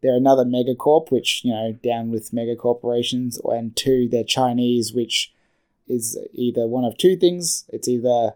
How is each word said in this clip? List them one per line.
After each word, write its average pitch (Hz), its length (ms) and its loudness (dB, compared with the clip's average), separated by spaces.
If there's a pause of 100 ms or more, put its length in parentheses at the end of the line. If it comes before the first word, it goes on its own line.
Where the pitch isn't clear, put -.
they're 131 140 4
another 135 280 6
megacorp, 127 680 2
which, - 340 -2
you 123 80 0
know, 110 200 -4
down 117 360 -4
with 113 220 -6
megacorporations, 120 1040 -2 (160)
and 117 220 -6
two, 127 340 2
they're 117 140 0
Chinese, 120 720 0
which - 380 -2 (560)
is 120 300 -4 (160)
either 120 340 -2
one 123 160 -2
of 113 140 -2
two 185 180 4
things. 175 540 0
It's - 180 -8
either 120 480 2